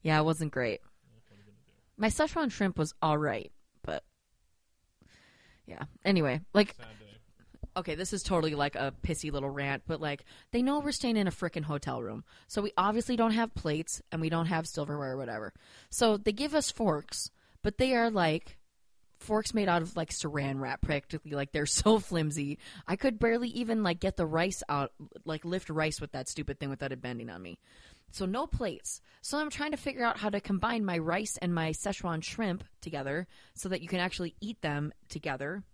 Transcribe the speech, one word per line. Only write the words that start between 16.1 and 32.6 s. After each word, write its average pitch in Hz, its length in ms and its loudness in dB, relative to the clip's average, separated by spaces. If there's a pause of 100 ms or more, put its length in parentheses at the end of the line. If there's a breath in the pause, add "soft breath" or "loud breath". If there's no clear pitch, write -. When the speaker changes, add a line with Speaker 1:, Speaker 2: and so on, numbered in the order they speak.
Speaker 1:
they 208 160 2
give 285 200 -2
us 302 160 2
forks, - 640 0 (300 soft breath)
but 202 160 -2
they 262 180 4
are, 233 160 6
like, 165 460 2 (640)
forks 214 340 0
made 208 160 4
out 170 120 6
of, 170 140 -6
like, 165 140 -2
saran 139 500 -2
wrap 135 220 -2
practically. 151 500 -2
Like, 143 220 -2
they're 151 120 2
<laughs> - 200 2
so 220 140 10
flimsy. 151 600 -2 (260 loud breath)
I 180 120 0
could 233 220 2
barely 233 300 4
even, 220 340 0
like, 175 180 2
get 190 160 0
the 170 80 2
rice 165 420 0
out, 143 240 0 (320)
like, 156 220 -4
lift 180 240 -2
rice 156 320 0
with 147 100 -8
that - 160 -6
stupid 143 320 -6
thing 139 100 -4
without 135 220 -4
it 127 100 -8
bending 117 280 -6
on 90 120 -12
me. 87 160 -12 (540 loud breath)
So 190 160 -4
no 240 180 -2
plates. - 560 -4 (220 soft breath)
So 285 160 -2
I'm 302 100 -2
trying 294 220 -4
to 294 60 -2
figure 262 280 -4
out 226 140 2
how 208 100 0
to 202 100 0
combine 214 460 0
my 175 140 0
rice 170 420 -2
and 175 140 0
my 160 160 0
Szechuan 170 520 -4
shrimp 196 400 -2 (160)